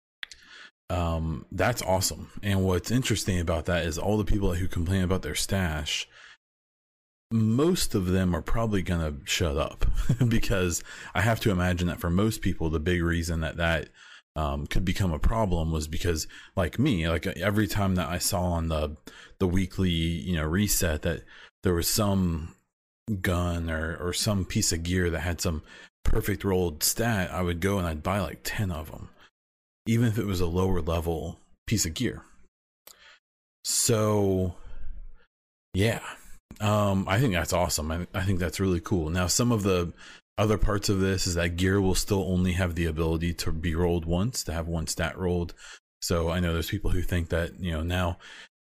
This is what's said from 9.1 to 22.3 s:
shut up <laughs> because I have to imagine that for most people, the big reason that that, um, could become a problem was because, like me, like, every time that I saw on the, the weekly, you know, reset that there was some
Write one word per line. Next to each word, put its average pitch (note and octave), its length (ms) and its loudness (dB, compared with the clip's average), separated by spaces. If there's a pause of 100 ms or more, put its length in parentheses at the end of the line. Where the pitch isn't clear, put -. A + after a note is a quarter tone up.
shut D2+ 320 -2
up - 280 0 (200)
<laughs> B2+ 220 2
because G2 560 2 (320)
I E2 60 2
have A2+ 200 2
to A2+ 100 2
imagine F2+ 360 2
that D#2+ 120 -4
for E2+ 120 -2
most G#2 300 2
people, E2 280 0
the D#2+ 100 0
big F2 220 0
reason E2 380 0
that D#2+ 180 -4
that, E2 320 0 (460)
um, D2 320 -2
could G2+ 180 2
become F2+ 260 0
a D2+ 80 -2
problem F2 520 2
was D#2 160 -2
because, D#2+ 400 -2 (280)
like F2 220 0
me, G#2 320 2
like, E2 160 0
every G2+ 420 0
time G2 280 2
that E2 140 0
I F2 100 -2
saw F2+ 240 0
on E2+ 240 0
the, D2+ 300 -2 (420)
the F#2+ 80 2
weekly, F#2 420 2
you E2 460 0
know, D#2 100 0
reset E2+ 560 0
that E2+ 220 -2 (400)
there F2+ 100 2
was E2+ 140 0
some F#2 680 0 (640)